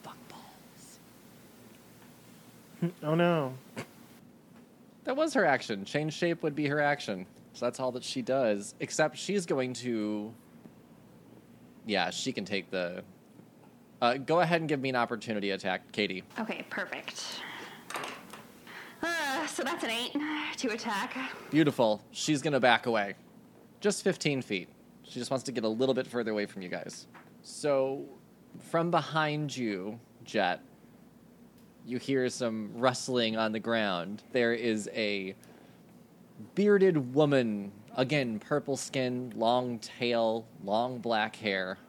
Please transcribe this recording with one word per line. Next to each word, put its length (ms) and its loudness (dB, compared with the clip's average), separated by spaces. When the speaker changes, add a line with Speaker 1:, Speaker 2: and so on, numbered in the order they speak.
Speaker 1:
Fuck 140 -16
balls. 680 -20
Speaker 2:
Oh 120 2
no. 380 2
Speaker 1:
That 100 -2
was 180 0
her 120 4
action. 400 2
Change 280 -2
shape 300 0
would 120 0
be 120 0
her 120 2
action. 460 0
So 120 -4
that's 140 -2
all 140 0
that 100 -8
she 180 -4
does, 580 0
except 380 0
she's 280 -2
going 300 -2
to, 580 -4
yeah, 240 2
she 220 -4
can 140 -4
take 260 -4
the, 320 -4
uh, 160 4
go 240 2
ahead 200 4
and 80 -4
give 100 2
me 100 -2
an 60 0
opportunity 560 0
attack, 400 -2
Katie. 320 -2
Speaker 3:
Okay, 300 -6
perfect. 720 -8
Uh, 440 0
so 160 -4
that's 200 -2
an 60 -2
eight 260 -2
to 120 0
attack. 480 -4
Speaker 1:
Beautiful. 520 4
She's 300 0
gonna 180 2
back 260 6
away. 300 0
Just 220 0
fifteen 400 0
feet. 260 -4
She 160 -10
just 120 -4
wants 140 0
to 60 -6
get 120 -2
a 40 2
little 280 2
bit 120 0
further 240 -2
away 140 0
from 160 -12
you 80 -8
guys. 380 -10
So, 640 0
from 220 2
behind 680 0
you, 420 -4
Jet, 380 0
you 120 -4
hear 320 2
some 460 -4
rustling 600 2
on 140 2
the 80 -2
ground. 640 0
There 200 4
is 400 0
a 420 -2
bearded 640 6
woman, 560 4
again, 420 2
purple 380 -2
skin, 580 -2
long 440 2
tail, 640 0
long 360 0
black 360 0
hair 540 -2